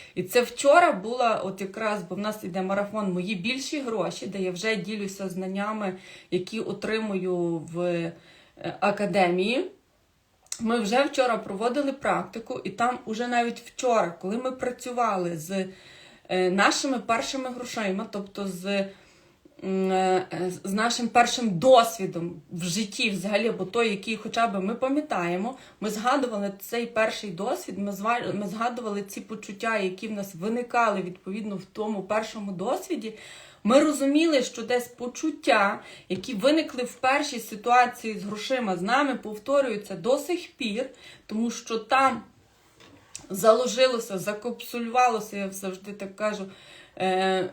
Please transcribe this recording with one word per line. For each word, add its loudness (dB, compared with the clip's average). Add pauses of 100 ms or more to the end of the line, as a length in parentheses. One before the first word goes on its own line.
(140)
І -2
це 2
вчора 6
була 0
от -6
якраз, -4
бо -8
в -6
нас -4
іде -4
марафон -2
«Мої -2
більші -4
гроші», -4
де -4
я 0
вже -2
ділюся -6
знаннями, -4 (360)
які -2
отримую -2 (220)
в, -6
е, -2 (680)
академії. 2 (880)
Ми 2
вже 4
вчора 2
проводили -2
практику, -4
і -6
там 0
уже -4
навіть 0
вчора, 0
коли -2
ми -2
працювали -2
з, -4 (640)
е, 2
нашими 4
першими -2
грошима, -4
тобто -8
з, -2 (800)
м, 2
е, 2 (120)
з -4
нашим 2
першим 4
досвідом 6 (100)
в -6
житті -2
взагалі, 0
бо -4
той, 2
який -4
хоча 0
б 0
ми -2
пам'ятаємо, 0 (220)
ми -2
згадували 0
цей -4
перший 0
досвід, -4
ми -2
зва-, -2
ми -4
згадували -4
ці -10
почуття, -4
які -4
в -6
нас -8
виникали 0
відповідно -6
в -10
тому -4
першому -4
досвіді, -4 (520)
ми 10
розуміли, 4
що -6
десь 0
почуття, 2 (280)
які -6
виникли 2
в -8
першій 0
ситуації 2
з -8
грошима, -2
з -4
нами 2
повторюються -2
до 2
сих -6
пір, -4 (360)
тому -2
що -4
там 2 (1080)
заложилося, 4
закапсулювалося, -2
я -6
завжди -10
так -12
кажу, -4 (500)
е, 2